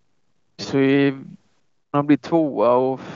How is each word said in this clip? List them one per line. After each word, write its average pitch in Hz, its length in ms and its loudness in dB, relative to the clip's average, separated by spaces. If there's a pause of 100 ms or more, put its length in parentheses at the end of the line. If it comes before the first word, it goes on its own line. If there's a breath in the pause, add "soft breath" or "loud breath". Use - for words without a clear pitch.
(560)
Så - 220 -4
i, 139 320 2
hon - 880 -10
har 143 40 2
blivit 147 200 2
tvåa 123 520 0
och 131 260 0 (160)